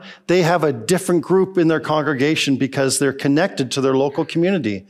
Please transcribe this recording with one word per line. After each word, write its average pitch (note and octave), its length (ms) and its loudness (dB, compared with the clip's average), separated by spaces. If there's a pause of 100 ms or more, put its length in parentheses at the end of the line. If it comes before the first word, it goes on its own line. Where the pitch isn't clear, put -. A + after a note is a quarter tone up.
(280)
they F3+ 160 4
have E3 200 2
a D3 100 2
different F3 480 0
group F#3+ 360 0
in E3 100 4
their D#3+ 120 2
congregation D3 800 0
because C3+ 420 -2
they're C3+ 140 0
connected C#3+ 580 0
to C3+ 100 -4
their C3+ 140 2
local C#3+ 300 0
community. D#3+ 640 -2